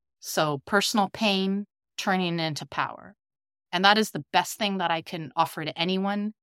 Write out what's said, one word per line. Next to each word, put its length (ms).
So 480
personal 440
pain 560
turning 440
into 260
power. 480
And 140
that 140
is 120
the 220
best 260
thing 200
that 120
I 120
can 340
offer 280
to 140
anyone, 640